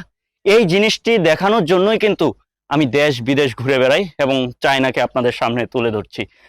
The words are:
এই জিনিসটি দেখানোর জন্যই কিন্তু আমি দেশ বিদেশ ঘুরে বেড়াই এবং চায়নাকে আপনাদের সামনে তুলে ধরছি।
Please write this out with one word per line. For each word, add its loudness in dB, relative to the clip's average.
এই 6
জিনিসটি 0
দেখানোর 2
জন্যই 2
কিন্তু 0
আমি 0
দেশ 0
বিদেশ 0
ঘুরে 0
বেড়াই 2
এবং 0
চায়নাকে 0
আপনাদের -2
সামনে -2
তুলে -2
ধরছি। -8